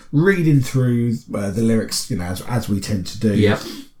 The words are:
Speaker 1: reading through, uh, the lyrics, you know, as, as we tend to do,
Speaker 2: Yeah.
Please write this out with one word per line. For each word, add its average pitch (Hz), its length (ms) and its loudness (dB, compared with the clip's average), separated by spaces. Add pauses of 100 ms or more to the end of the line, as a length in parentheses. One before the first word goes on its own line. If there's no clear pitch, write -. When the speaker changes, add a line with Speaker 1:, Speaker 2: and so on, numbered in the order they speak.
(120)
Speaker 1:
reading 160 480 4
through, 120 560 0 (180)
uh, 101 160 -4
the 107 120 -2
lyrics, 113 480 0
you 98 60 -2
know, 87 80 -4
as, 92 180 -6
as 110 280 -4
we 101 100 0
tend 95 280 -4
to - 100 -10
do, 107 180 2
Speaker 2:
Yeah. 104 240 4 (400)